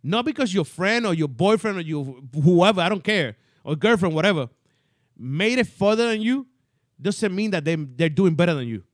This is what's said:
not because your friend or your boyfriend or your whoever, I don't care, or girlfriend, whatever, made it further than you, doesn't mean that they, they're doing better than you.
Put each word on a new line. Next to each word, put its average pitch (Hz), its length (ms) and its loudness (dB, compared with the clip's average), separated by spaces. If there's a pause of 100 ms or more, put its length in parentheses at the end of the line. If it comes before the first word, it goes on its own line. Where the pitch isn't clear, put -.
not 208 220 -2
because 262 280 -2
your 185 120 0
friend 214 420 -2
or 180 80 0
your 156 140 -2
boyfriend 196 500 0
or - 40 -6
your 151 220 -6 (300)
whoever, 175 460 6
I 165 80 0
don't - 160 -4
care, 165 320 -2 (260)
or 156 140 -4
girlfriend, 185 380 2
whatever, 156 360 0 (680)
made 180 420 -2
it 226 100 0
further 220 400 0
than 220 120 -2
you, 254 260 -2 (540)
doesn't 196 340 -2
mean 208 180 -2
that 160 120 -4
they, 165 120 -2
they're 147 320 -2
doing 165 260 2
better 175 200 2
than 131 120 -6
you. 110 160 -8 (120)